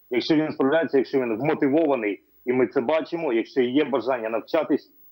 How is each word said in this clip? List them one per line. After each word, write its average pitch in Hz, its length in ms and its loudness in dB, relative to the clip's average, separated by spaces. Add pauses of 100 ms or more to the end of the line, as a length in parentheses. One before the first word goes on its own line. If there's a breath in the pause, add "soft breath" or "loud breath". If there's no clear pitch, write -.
Якщо 127 260 0
він 151 160 0
справляється, 139 460 0
якщо 131 220 0
він 113 180 -2
вмотивований, 139 880 0 (220)
і 123 80 0
ми 131 140 2
це - 140 -2
бачимо, 160 520 -2
якщо 113 280 0
є 127 240 2
бажання 123 440 -2
навчатись, 139 640 -2 (200)